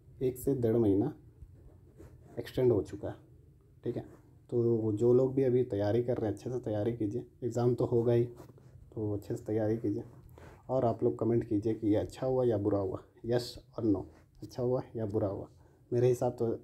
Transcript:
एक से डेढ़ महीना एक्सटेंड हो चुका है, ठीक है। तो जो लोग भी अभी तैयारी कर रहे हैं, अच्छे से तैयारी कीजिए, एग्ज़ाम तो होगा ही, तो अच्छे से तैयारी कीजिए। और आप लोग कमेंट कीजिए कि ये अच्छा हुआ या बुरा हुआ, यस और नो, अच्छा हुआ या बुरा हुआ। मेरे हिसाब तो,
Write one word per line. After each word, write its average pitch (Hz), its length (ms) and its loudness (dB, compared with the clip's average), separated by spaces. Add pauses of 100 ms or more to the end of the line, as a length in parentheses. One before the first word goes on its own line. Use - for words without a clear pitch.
(220)
एक 127 160 -2
से 139 160 0
डेढ़ 117 220 2
महीना 110 380 2 (1200)
एक्सटेंड 123 340 0
हो 98 100 0
चुका - 260 -10
है, - 80 -10 (680)
ठीक 120 120 -6
है। - 240 -12 (300)
तो 117 420 2
जो 117 200 4
लोग 127 220 4
भी 135 80 2
अभी 123 220 2
तैयारी 104 380 0
कर 120 140 -2
रहे 107 140 -2
हैं, 98 60 -4
अच्छे - 140 -10
से 127 80 -4
तैयारी 110 380 -2
कीजिए, 113 300 -4 (180)
एग्ज़ाम 120 300 2
तो 120 100 0
होगा 117 280 2
ही, 120 120 4 (680)
तो 104 200 -4
अच्छे 107 220 -6
से - 80 -12
तैयारी 110 320 0
कीजिए। 117 280 -2 (640)
और 127 160 0
आप 117 180 0
लोग 117 160 0
कमेंट 113 300 0
कीजिए 110 260 0
कि 107 120 -4
ये 104 100 4
अच्छा 90 300 -4
हुआ 127 180 0
या 110 140 2
बुरा 101 200 0
हुआ, 95 260 -4 (200)
यस 117 340 -2 (200)
और 113 60 -4
नो, 95 220 2 (360)
अच्छा - 200 -8
हुआ 127 200 0 (140)
या 113 100 -4
बुरा 101 220 0
हुआ। 101 200 -8 (440)
मेरे 120 160 6
हिसाब 123 240 2
तो, 113 320 -2